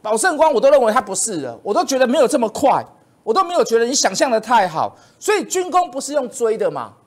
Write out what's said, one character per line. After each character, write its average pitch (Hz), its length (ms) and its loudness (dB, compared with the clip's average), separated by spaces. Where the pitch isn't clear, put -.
宝 214 140 -2
盛 320 200 0
光 302 160 4
我 233 80 2
都 269 80 4
认 277 140 6
为 214 100 2
它 247 80 2
不 196 140 -10
是 180 280 -4
了， 117 200 -10
我 196 100 -4
都 330 120 0
觉 254 160 -2
得 262 40 4
没 254 140 0
有 277 80 4
这 302 100 0
么 233 120 0
快， 185 360 0
我 220 100 -4
都 381 120 2
没 349 100 -6
有 311 80 2
觉 226 160 0
得 233 60 2
你 247 100 -4
想 196 180 0
象 233 160 0
的 220 120 0
太 220 260 2
好。 147 300 -4
所 415 120 -2
以 370 120 0
军 359 260 -4
工 359 180 0
不 269 120 -10
是 277 140 -10
用 262 140 -2
追 226 300 -2
的 190 100 -2
嘛 123 260 -8